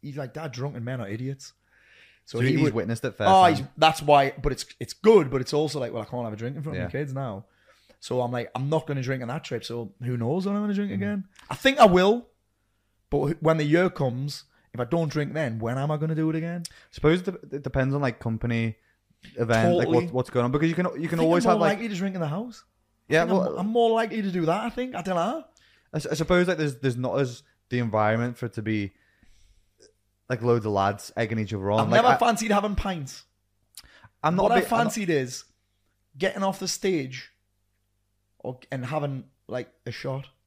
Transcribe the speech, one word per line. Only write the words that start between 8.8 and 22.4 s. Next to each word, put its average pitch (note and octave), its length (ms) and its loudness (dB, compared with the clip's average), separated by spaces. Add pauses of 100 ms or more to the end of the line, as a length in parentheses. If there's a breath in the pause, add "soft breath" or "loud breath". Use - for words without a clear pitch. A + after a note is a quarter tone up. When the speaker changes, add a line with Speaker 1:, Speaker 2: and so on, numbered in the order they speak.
Speaker 1:
gonna C#3 180 -4
drink C3 200 -4
on A#2 60 -8
that D3 140 -6
trip, A#2 200 -6
so A#2 300 -10 (100)
who B2 140 -4
knows C#3+ 280 -2
when G3+ 100 -2
I'm G#3 80 -2
gonna G#3 100 -2
drink G3 180 -2
Speaker 2:
Mm-hmm. G3 120 -4
Speaker 1:
again?" G3+ 200 -4 (260 loud breath)
I - 60 -6
think C4+ 240 2
I A#3+ 60 12
will, G3 420 6 (840)
but C#3+ 200 0
wh-, D3 140 -6
when D#3+ 140 4
the D3+ 60 0
year E3+ 260 4
comes, C#3 540 -4 (300)
if A#2+ 80 -10
I - 40 0
don't E3 240 0
drink C#3+ 240 -4
then, B2+ 260 -4
when A#2 180 -4
am C#3+ 140 -2
I D3+ 60 -2
gonna D#3 180 -2
do D#3+ 160 0
it D#3 40 -4
again? E3+ 280 -6 (280 loud breath)
Speaker 2:
Suppose E3 360 2
it, F3+ 80 -6 (160)
it C#3 120 -8
depends C3+ 320 -2
on, C#3+ 60 -2
like, B2+ 180 -2
company A2+ 560 -2 (600)
event, A#2 420 4
like, E3+ 100 2
Speaker 1:
Totally. E3 200 4
Speaker 2:
what, E3 60 -10
what's B2 180 -2
going B2 120 2
on, B2 80 0
because D3 180 2
you E3+ 60 -2
can, F3+ 100 0 (160)
you E3 60 -4
can E3 120 -2
Speaker 1:
I - 20 4
think - 0 -
Speaker 2:
always E3+ 240 4
Speaker 1:
I'm F#3+ 60 6
Speaker 2:
have, - 80 4
Speaker 1:
more E3 80 4
Speaker 2:
like, G3 100 2
Speaker 1:
likely A3+ 120 -6
to G3+ 60 -6
drink F#3+ 200 -4
in F3+ 60 -4
the D#3 60 -2
house. G#3+ 360 -8 (460)